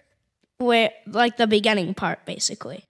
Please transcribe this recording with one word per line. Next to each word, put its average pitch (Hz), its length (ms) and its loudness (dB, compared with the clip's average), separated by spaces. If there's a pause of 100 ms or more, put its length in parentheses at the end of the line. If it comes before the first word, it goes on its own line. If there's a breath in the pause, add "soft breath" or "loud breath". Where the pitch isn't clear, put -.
(580)
where, 233 320 4 (160)
like, 226 300 0
the 233 100 2
beginning 208 460 2
part, - 320 -6
basically. - 640 -8